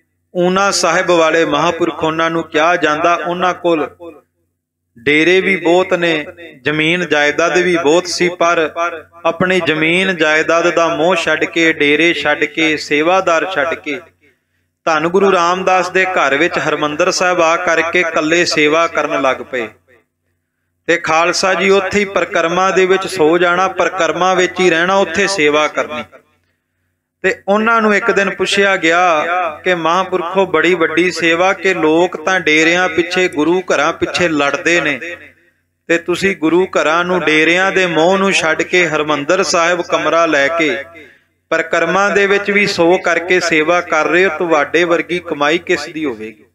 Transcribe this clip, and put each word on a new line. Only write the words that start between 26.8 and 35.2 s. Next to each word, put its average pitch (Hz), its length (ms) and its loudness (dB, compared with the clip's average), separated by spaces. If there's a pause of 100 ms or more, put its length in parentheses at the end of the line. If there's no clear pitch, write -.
ਤੇ 185 260 -2
ਉਹਨਾਂ 220 340 2
ਨੂੰ 214 140 2
ਇੱਕ 196 160 0
ਦਿਨ 196 180 0
ਪੁੱਛਿਆ 190 480 0
ਗਿਆ 165 480 2 (380)
ਕਿ, 185 120 0
"ਮਹਾਂਪੁਰਖੋ, 180 720 -2
ਬੜੀ 156 280 2
ਵੱਡੀ 165 380 0
ਸੇਵਾ 170 420 2
ਕਿ 190 200 -2
ਲੋਕ 165 520 0
ਤਾਂ 185 140 0
ਡੇਰਿਆਂ 160 500 2
ਪਿੱਛੇ, 175 380 0
ਗੁਰੂ 160 340 0
ਘਰਾਂ 165 320 0
ਪਿੱਛੇ 175 340 -2
ਲੜਦੇ 143 540 0
ਨੇ, 139 180 -4 (880)